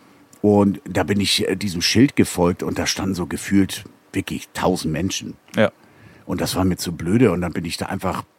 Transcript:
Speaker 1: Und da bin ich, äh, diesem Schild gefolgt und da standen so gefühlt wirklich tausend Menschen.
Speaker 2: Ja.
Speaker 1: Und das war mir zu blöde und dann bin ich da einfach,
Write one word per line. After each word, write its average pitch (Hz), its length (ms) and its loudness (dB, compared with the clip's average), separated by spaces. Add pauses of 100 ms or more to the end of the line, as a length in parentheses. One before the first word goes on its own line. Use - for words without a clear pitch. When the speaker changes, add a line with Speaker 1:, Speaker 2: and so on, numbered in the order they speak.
(420)
Speaker 1:
Und 101 460 4
da 92 160 -2
bin 101 160 0
ich, - 280 0
äh, 95 80 0
diesem 90 260 -4
Schild 120 340 4
gefolgt 90 460 2
und - 160 -4
da - 80 -2
standen - 300 -2
so 160 100 -4
gefühlt - 600 0 (280)
wirklich - 400 -6
tausend 87 400 -2
Menschen. 80 420 -6 (200)
Speaker 2:
Ja. 110 160 2 (540)
Speaker 1:
Und 90 160 -6
das - 140 -4
war 92 100 0
mir 90 120 0
zu - 140 -6
blöde 92 400 2
und 87 100 -2
dann 85 120 -4
bin 87 120 -4
ich 82 120 -6
da - 100 -6
einfach, 95 360 -4 (160)